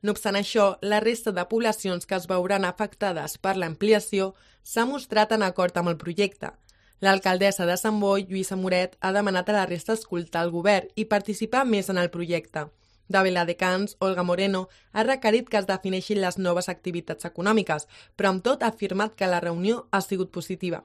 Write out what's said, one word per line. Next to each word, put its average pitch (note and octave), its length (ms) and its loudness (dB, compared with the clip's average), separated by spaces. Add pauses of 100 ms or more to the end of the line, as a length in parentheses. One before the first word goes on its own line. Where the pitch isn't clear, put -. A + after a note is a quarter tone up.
No G#3 100 0
obstant G3+ 240 -2
això, G3+ 460 4
la G#3 180 2
resta A3+ 320 -2
de F3+ 140 -2
poblacions G#3+ 580 -2
que F#3+ 140 -2
es E3+ 80 -8
veuran F#3 400 0
afectades F3+ 720 -4
per F#3+ 180 -2
l'ampliació F#3+ 760 0 (280)
s'ha - 220 -2
mostrat A#3 480 0
en G#3+ 140 2
acord F3+ 320 0
amb E3+ 160 0
el - 20 -8
projecte. F#3+ 540 -4 (500)
L'alcaldessa F#3+ 720 2
de F3+ 80 0
Sant G#3+ 240 0
Boi, G3 240 2
Lluïsa F#3+ 320 -4
Moret, F#3 420 0
ha F#3+ 140 -2
demanat G3 340 0
a G#3 120 2
la F#3 100 0
resta F3 240 -2
escoltar E3+ 480 -4
el F3 80 0
govern F3+ 460 2
i G#3+ 100 -2
participar G#3+ 580 0
més G#3 240 0
en F#3 140 0
el F3 80 0
projecte. E3 560 -6 (400)
De F#3+ 160 4
Viladecans, F#3 720 0 (100)
Olga F#3 240 0
Moreno F#3 380 0 (260)
ha G#3+ 160 0
requerit A#3+ 400 2
que G#3 140 0
es F#3 80 -6
defineixin F#3 500 -2
les F#3 240 -2
noves F3+ 240 0
activitats E3+ 640 -8
econòmiques, F#3 560 0 (340)
però G3 140 2
amb F#3 100 -4
tot C4+ 220 0
ha A3+ 80 2
afirmat G3+ 420 -4
que F#3+ 160 -2
la F3 80 2
reunió F3 540 -2
ha G3 100 2
sigut F#3 320 -4
positiva. F3+ 500 -6